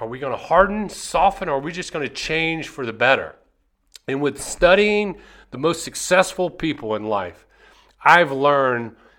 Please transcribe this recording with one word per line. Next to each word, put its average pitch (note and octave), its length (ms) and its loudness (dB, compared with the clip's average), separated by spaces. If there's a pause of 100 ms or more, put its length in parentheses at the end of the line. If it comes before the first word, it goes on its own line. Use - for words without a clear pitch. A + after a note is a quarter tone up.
Are A2+ 80 -8
we B2+ 100 -10
gonna C3 180 -6
harden, G3 520 2
soften, F3+ 600 -2
or C#3+ 80 -2
are C3+ 40 -2
we D#3+ 120 -8
just F3 200 -10
gonna C#3+ 160 -6
change D#3+ 600 -6
for C3+ 160 -10
the A2+ 80 -8
better? A2 440 2 (720)
And C#3 120 -4
with C#3 220 -4
studying G#3 720 2 (360)
the B2+ 60 -12
most E3 260 -2
successful F3+ 680 0
people A#2+ 460 -6
in G#2 80 -6
life, G2 420 -4 (580)
I've D#3+ 280 6
learned C3+ 640 2 (220)